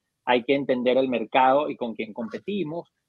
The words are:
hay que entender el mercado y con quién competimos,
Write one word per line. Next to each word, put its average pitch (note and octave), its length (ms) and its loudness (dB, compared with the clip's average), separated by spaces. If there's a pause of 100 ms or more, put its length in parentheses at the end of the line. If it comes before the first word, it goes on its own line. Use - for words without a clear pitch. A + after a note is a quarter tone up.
(240)
hay B2 180 2
que C3+ 140 2
entender B2+ 400 0
el C3 120 2
mercado C3 640 2
y C#3+ 60 -10
con A#2 180 -8
quién A2 180 -10
competimos, D#3 800 -8 (160)